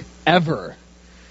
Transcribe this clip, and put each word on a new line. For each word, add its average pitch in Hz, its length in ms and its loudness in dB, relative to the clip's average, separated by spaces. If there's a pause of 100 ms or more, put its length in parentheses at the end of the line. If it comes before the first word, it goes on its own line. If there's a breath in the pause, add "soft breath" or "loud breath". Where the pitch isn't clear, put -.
(260)
ever." 156 520 0 (540 soft breath)